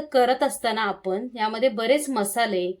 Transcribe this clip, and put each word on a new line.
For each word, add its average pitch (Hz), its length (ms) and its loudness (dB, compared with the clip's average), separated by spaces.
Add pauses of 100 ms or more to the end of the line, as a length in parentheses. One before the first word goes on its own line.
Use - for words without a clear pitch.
(120)
करत 254 320 4
असताना 226 380 -2
आपण 202 540 -4
यामध्ये 220 340 0
बरेच 240 400 0
मसाले, 202 720 0